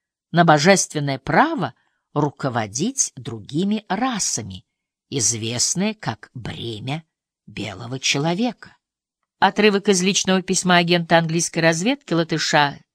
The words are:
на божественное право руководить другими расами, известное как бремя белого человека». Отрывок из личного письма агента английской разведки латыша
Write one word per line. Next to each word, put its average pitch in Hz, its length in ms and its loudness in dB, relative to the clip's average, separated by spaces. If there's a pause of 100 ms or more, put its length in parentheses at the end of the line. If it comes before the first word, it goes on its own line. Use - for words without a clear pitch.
(320)
на 170 140 6
божественное 151 760 4
право 208 540 0 (400)
руководить 143 1040 -2
другими 127 720 -4
расами, 185 760 -4 (440)
известное 123 840 -2
как - 400 -10
бремя 117 680 -10 (440)
белого 110 520 -10
человека». 175 800 -4 (640)
Отрывок 196 500 2
из 185 120 4
личного 190 400 0
письма 180 360 2
агента 175 400 2
английской 170 420 0
разведки 170 540 0
латыша 160 680 0 (160)